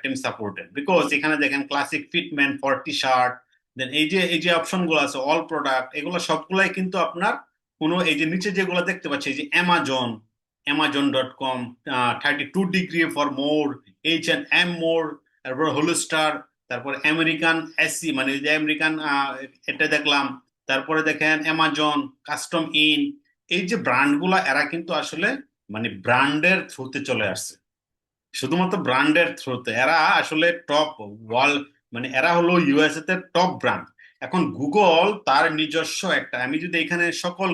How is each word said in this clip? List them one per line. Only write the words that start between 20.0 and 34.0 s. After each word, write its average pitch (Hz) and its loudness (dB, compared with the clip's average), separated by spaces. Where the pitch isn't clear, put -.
তারপরে 139 0
দেখেন 151 0
Amazon, 151 2
কাস্টম 156 -4
ইন, 151 0
এই 208 0
যে 226 0
ব্র্যান্ডগুলা, 143 2
এরা 143 2
কিন্তু 170 -8
আসলে 165 -4
মানে 113 -4
ব্র্যান্ডের 147 2
through-তে 131 -10
চলে 110 0
আসছে, - -10
শুধুমাত্র 175 0
ব্র্যান্ডের 151 4
through-তে। 123 -6
এরা 160 4
আসলে 160 0
টপ 147 2
ওয়ার্ল্ড, 143 2
মানে 120 -6
এরা 160 4
হলো 175 4
ইউএসএ 151 4
তে 185 0
টপ 170 4
ব্র্যান্ড। 101 -2